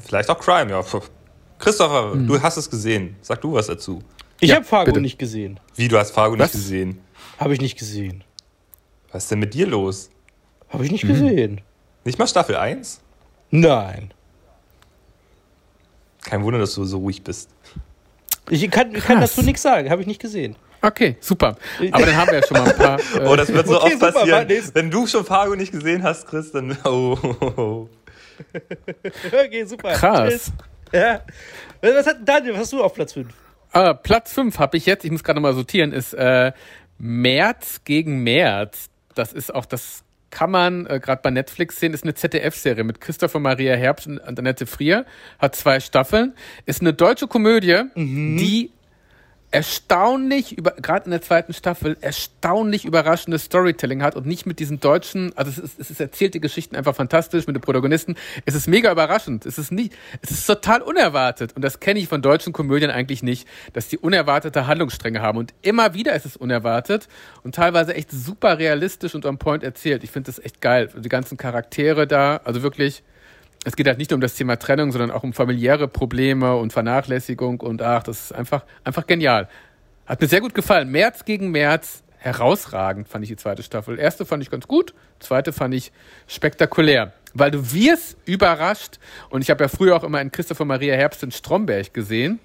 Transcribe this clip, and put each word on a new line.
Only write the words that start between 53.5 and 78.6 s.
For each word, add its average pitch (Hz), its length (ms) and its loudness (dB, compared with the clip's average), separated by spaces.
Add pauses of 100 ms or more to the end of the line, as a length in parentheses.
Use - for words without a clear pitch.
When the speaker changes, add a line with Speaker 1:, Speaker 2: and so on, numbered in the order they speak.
Speaker 2:
hat 147 120 0
und 135 120 -8
nicht 170 180 -6
mit 170 140 -8
diesen 147 200 -6
deutschen, 175 560 0
also 139 140 -4
es 131 80 -10
ist, - 220 -14
es - 100 -14
ist - 100 -16
erzählt, 180 360 -2
die 165 40 -4
Geschichten 156 360 -6
einfach 139 200 -2
fantastisch 160 520 0
mit 143 80 -4
den 135 60 -4
Protagonisten. 139 540 0 (300)
Es 135 80 -2
ist 143 140 -2
mega 208 240 6
überraschend. 160 560 0
Es 123 100 -10
ist 147 140 -8
nicht, 202 220 -4 (280)
es - 100 -12
ist - 140 -6
total 214 360 2
unerwartet. 143 720 0
Und 135 80 -6
das 135 160 -4
kenne 208 200 0
ich 180 80 -6
von 147 140 -2
deutschen 147 320 2
Komödien 143 380 0
eigentlich 127 320 -6
nicht, 123 240 -4 (260)
dass 117 140 -8
die 160 100 -6
unerwartete 147 720 0
Handlungsstränge 127 540 -2
haben. 110 180 0
Und 117 140 -8 (100)
immer 214 320 2
wieder 220 200 -2
ist 147 120 -6
es - 100 -16
unerwartet 120 720 -2 (360)
und 127 120 -12
teilweise 170 400 2
echt 151 160 -10
super 156 480 0
realistisch 160 560 -2
und 110 100 -10
on 139 140 -4
point 147 240 -2
erzählt. 131 400 -4
Ich 110 80 -16
finde 135 200 -10
das - 120 -18
echt - 180 -14
geil. 123 340 2
Die 113 140 -10
ganzen 131 280 -4
Charaktere 143 680 -2
da, 143 380 2
also 123 180 -4
wirklich, 139 420 -4 (640)
es 147 100 -8
geht 143 120 2
halt 127 100 2
nicht 151 120 -6
nur 165 60 2
um 131 60 0
das 127 140 -2
Thema 123 200 -2
Trennung, 139 380 0
sondern 120 180 -2
auch 113 120 -6
um 127 100 -6
familiäre 127 560 0
Probleme 131 640 0
und 113 160 -2
Vernachlässigung 123 880 -2
und 113 220 -8
ach, 117 220 0
das - 180 -10
ist - 120 -16
einfach, 127 300 -4 (220)